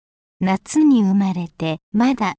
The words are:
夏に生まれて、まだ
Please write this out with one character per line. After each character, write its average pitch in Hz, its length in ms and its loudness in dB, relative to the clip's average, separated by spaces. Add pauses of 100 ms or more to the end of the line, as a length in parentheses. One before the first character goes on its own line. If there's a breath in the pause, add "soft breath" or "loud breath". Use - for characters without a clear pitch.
(380)
夏 190 420 -2
に 277 220 4
生 190 120 2
ま 196 180 0
れ 170 160 -8
て、 160 300 -8 (140)
ま 247 220 0
だ 190 240 -4